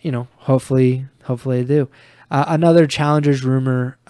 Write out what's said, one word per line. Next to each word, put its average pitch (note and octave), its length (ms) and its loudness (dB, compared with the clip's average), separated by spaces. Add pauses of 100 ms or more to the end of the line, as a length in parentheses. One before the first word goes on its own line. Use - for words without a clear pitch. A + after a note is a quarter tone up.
you D#3 100 -6
know, B2 240 -6
hopefully, C3 720 0 (180)
hopefully B2 380 -4
they C3 120 -2
do. C#3+ 140 0 (420)
Uh, C#3+ 180 0
another E3 380 4
Challengers D3 580 0
rumor, C3 540 -2 (120)